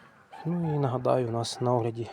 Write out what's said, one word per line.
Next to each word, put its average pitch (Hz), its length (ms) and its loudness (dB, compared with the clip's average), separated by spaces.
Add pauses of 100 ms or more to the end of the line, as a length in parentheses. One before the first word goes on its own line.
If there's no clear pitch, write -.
(440)
Ну 165 300 -2
і 147 40 0
нагадаю, 127 500 2
у - 20 -2
нас 117 300 -4
на 123 140 4
огляді 117 380 -2